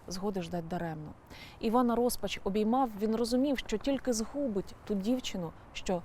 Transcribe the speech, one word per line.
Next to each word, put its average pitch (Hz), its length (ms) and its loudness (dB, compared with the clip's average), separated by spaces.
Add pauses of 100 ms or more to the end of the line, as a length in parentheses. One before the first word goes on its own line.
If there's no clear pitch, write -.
згоди 190 340 -4
ждать 170 260 -4
даремно. 160 440 -4 (480)
Івана 233 360 4
розпач 240 480 0
обіймав, 220 460 4 (120)
він 220 140 2
розумів, 247 420 4
що - 200 -2
тільки 254 360 0
згубить 220 640 -2 (100)
ту 214 100 0
дівчину, 196 560 0 (220)
що 180 320 0